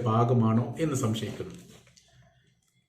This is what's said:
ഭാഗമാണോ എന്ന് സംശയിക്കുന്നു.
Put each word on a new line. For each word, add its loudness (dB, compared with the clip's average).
ഭാഗമാണോ 2
എന്ന് -2
സംശയിക്കുന്നു. -4